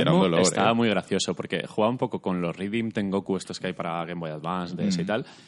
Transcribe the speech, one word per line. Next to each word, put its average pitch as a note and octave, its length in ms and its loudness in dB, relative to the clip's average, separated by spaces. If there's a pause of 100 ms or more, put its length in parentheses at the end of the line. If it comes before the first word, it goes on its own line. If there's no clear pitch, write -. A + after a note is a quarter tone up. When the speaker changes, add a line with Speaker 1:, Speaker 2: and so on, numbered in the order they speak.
Speaker 1:
ritmo F3 160 6
Speaker 2:
dolor, F2 200 4
Speaker 1:
estaba G2 280 4
Speaker 2:
eh. A#2 40 4
Speaker 1:
muy A#2 160 4
gracioso, F#2+ 440 0
porque - 320 -4
jugaba A2 240 2
un B2 80 -2
poco A#2+ 240 -4
con F#2 180 -2
los E2 160 -2
Rhythm G#2+ 360 -4
Tengoku G2 440 -2
estos F2+ 220 -8
que - 80 -6
hay F#2 60 -2
para E2+ 320 -4
Game F2 160 -8
Boy E2 100 -6
Advance, F2 460 -4
de F2 100 -2
ese F#2 140 2
y F2 40 -2
Speaker 2:
Mm. - 40 -2
Speaker 1:
tal, G#2+ 180 0 (220)